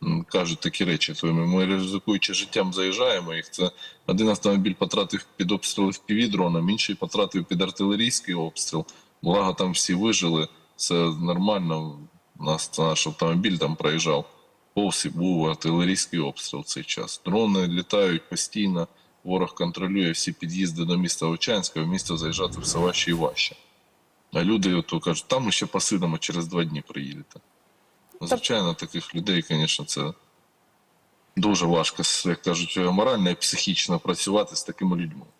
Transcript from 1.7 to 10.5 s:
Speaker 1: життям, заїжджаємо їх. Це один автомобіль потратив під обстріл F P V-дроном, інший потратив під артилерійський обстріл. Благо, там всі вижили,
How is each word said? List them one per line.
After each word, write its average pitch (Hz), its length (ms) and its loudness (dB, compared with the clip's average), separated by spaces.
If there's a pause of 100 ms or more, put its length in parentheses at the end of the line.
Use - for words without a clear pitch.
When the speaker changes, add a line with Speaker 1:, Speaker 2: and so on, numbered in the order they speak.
Speaker 1:
життям, 98 400 0
заїжджаємо 95 600 0
їх. 82 160 -8
Це 90 220 0 (360)
один 110 220 4
автомобіль 98 440 4
потратив 98 520 -2 (100)
під 90 160 0
обстріл 101 340 0
F 95 240 -2
P 104 60 2
V-дроном, 90 540 2
інший 104 260 0
потратив 95 500 -2
під 90 160 0
артилерійський 101 760 0
обстріл. 80 500 -4 (360)
Благо, 95 320 2
там 92 180 0
всі 90 220 0
вижили, 87 540 2 (280)